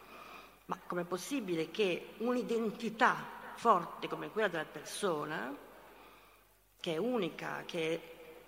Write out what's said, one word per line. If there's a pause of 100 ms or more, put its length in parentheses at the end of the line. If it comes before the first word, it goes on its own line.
(680)
ma
com'è
possibile
che
un'identità (200)
forte
come
quella
della
persona, (1200)
che
è
unica,
che